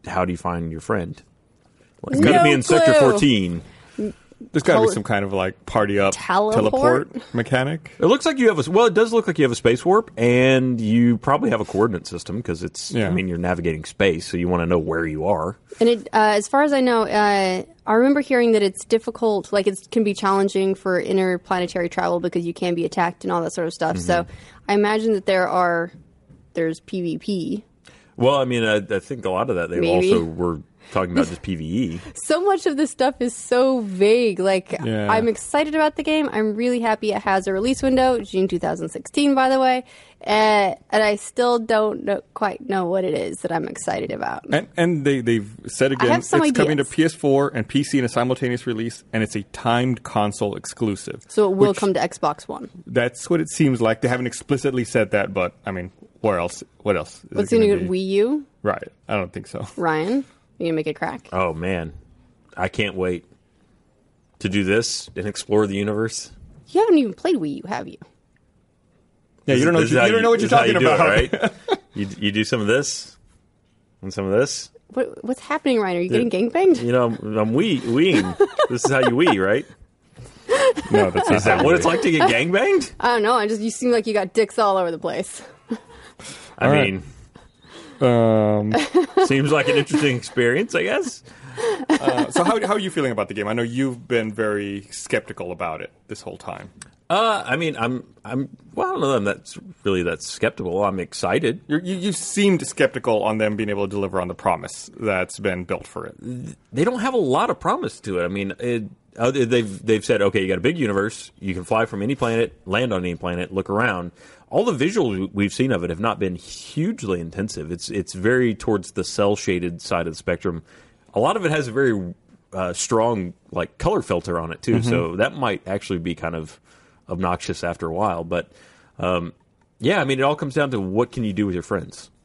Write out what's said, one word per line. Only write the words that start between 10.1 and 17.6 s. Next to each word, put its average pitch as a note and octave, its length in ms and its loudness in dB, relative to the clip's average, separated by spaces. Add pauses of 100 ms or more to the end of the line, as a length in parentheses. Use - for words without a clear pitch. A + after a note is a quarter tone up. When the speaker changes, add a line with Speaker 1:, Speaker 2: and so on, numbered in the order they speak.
Speaker 1:
and B2+ 640 4
you A#2 380 4
probably C#3 320 0
have A2+ 100 0
a G#2 40 -2
coordinate G2+ 420 0
system, F2 360 -8
'cause E2+ 200 -6
it's, - 300 -10
Speaker 3:
Yeah. A2 160 0
Speaker 1:
I - 20 -2
mean, F#2 160 0
you're E2+ 120 -4
navigating E2+ 460 -2
space, F2 420 0
so - 100 -6
you F2 120 -2
wanna F2 180 0
know F2 120 2
where E2 280 -2
you D#2 200 -4
are. F2 300 -2 (240)
Speaker 2:
And A3+ 80 4
it, A3+ 240 -2
uh, G#3+ 240 4
as G#3 100 -2
far C#4 160 2
as D4 120 2
I C4+ 60 2
know, A#3+ 220 2
uh, G3+ 600 0 (240)